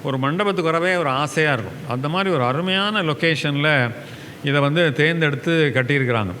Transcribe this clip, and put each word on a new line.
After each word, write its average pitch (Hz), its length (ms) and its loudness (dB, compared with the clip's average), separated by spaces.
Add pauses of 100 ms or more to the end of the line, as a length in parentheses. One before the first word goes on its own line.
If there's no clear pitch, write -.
ஒரு 135 140 -4
மண்டபத்துக்கு 165 540 0
வரவே 175 240 0
ஒரு 160 140 0
ஆசையா 147 440 0
இருக்கும். 104 360 -6
அந்த 131 200 -4
மாதிரி 185 260 0
ஒரு 127 80 2
அருமையான 190 580 0
லொகேஷன்ல 147 880 2 (540)
இதை 143 180 2
வந்து 151 320 2
தேர்ந்தெடுத்து 156 840 2
கட்டியிருக்கிறாங்க. 123 640 2